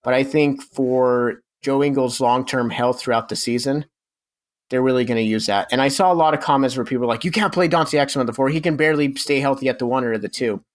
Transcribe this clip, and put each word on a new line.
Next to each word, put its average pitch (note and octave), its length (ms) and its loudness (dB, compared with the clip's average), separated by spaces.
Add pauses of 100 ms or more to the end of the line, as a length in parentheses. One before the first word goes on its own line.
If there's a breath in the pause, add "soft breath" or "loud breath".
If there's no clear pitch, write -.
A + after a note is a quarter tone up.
But B2+ 100 0
I C3+ 120 2
think C#3+ 360 0
for B2 800 0 (200)
Joe C#3 200 0
Ingles' C3+ 380 0
long-term B2+ 500 0
health B2 300 -2
throughout A2+ 300 -2
the - 80 -6
season, C3+ 480 -4 (840)
they're B2+ 120 0
really B2+ 240 2
gonna A2+ 160 0
use A2 240 0
that. G2+ 260 0
And B2+ 100 2
I C#3 60 4
saw F#3 240 2
a - 20 4
lot D#3 200 4
of D3 80 -4
comments C3+ 340 0
where - 80 -4
people B2 240 -2
were A#2 60 0
like, A2+ 100 -6
"You F3 80 -2
can't G#3 220 -2
play F3+ 160 2
Dante D#3+ 280 0
Exum C#3 220 0
at B2 80 0
the A#2 60 -6
four. C3+ 160 0
He D#3 100 0
can D#3+ 160 0
barely D3 400 2
stay C#3 240 0
healthy C3+ 300 0
at B2 100 -2
the B2 80 -2
one B2+ 160 0
or A2+ 140 -2
the G2+ 100 -6
two." G#2+ 480 -4